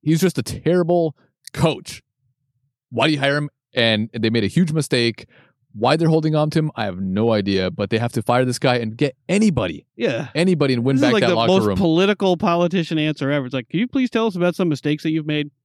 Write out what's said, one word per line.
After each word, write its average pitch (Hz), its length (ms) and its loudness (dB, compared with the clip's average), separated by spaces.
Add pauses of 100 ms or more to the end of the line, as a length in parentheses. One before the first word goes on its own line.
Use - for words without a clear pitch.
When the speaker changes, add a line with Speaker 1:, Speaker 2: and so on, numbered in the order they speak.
Speaker 1:
He's 156 180 2
just 180 180 0
a 117 60 -4
terrible 170 720 0 (380)
coach. - 480 -2 (880)
Why 127 180 0
do 160 60 2
you 143 60 -2
hire 139 180 0
him? 147 120 -4 (240)
And 113 400 2
they 113 160 0
made 113 140 0
a 98 40 0
huge 160 260 0
mistake. 123 540 -2 (460)
Why 120 220 2
they're 160 140 2
holding 156 260 2
on 151 140 0
to 160 100 0
him, 156 160 -2
I 107 100 -4
have 92 140 -8
no 98 320 0
idea. 95 380 0
But 101 220 -4
they 110 80 0
have 117 140 -2
to 113 100 -2
fire 123 200 2
this 123 140 -2
guy 123 200 0
and 113 200 -6
get 147 180 -2 (140)
anybody, 151 560 0 (100)
Speaker 2:
Yeah. 120 380 -4
Speaker 1:
anybody, 151 400 2
and 120 100 0
win 135 120 2
Speaker 2:
This 135 80 2
is - 40 4
Speaker 1:
back - 60 4
Speaker 2:
like 214 80 4
Speaker 1:
that 120 80 2
Speaker 2:
the - 60 2
Speaker 1:
locker 117 180 4
Speaker 2:
most 190 140 4
Speaker 1:
room. 190 100 2
Speaker 2:
political 190 600 2
politician 170 600 0
answer 151 320 -2
ever. 143 160 -2
It's 123 80 -8
like, 127 160 -6
"Can 165 100 -4
you 247 80 -2
please 262 220 -2
tell 226 160 0
us 196 100 -2
about 175 200 0
some 180 120 0
mistakes 151 360 -2
that 160 80 -2
you've 156 160 -4
made?" 151 240 -4 (140)